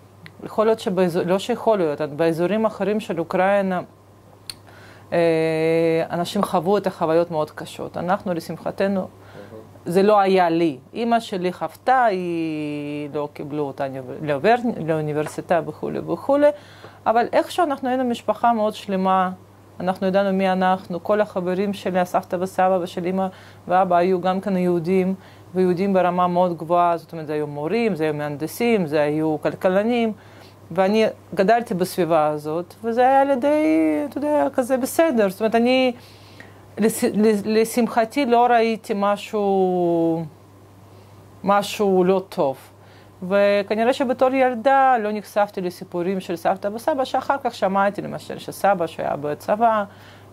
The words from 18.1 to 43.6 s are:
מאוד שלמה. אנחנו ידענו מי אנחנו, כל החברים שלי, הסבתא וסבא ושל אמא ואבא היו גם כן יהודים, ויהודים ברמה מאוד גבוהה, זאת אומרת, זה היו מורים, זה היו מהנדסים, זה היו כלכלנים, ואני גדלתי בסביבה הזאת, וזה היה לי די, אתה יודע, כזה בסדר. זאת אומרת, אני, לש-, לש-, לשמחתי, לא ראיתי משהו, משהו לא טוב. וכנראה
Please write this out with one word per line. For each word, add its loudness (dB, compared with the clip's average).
מאוד 0
שלמה. 0
אנחנו -2
ידענו 2
מי 2
אנחנו, 0
כל 0
החברים -2
שלי, -4
הסבתא -2
וסבא 2
ושל -6
אמא -2
ואבא 4
היו 2
גם -2
כן -2
יהודים, 0
ויהודים 2
ברמה 2
מאוד 2
גבוהה, 2
זאת -12
אומרת, -12
זה -6
היו -2
מורים, -2
זה -2
היו 0
מהנדסים, 0
זה 2
היו 0
כלכלנים, 0
ואני 2
גדלתי 2
בסביבה 0
הזאת, -4
וזה -2
היה 6
לי 2
די, 0
אתה -8
יודע, 0
כזה 0
בסדר. 2
זאת -6
אומרת, 0
אני, 2
לש-, 0
לש-, 2
לשמחתי, 0
לא 4
ראיתי 2
משהו, 0
משהו 2
לא 2
טוב. -2
וכנראה 2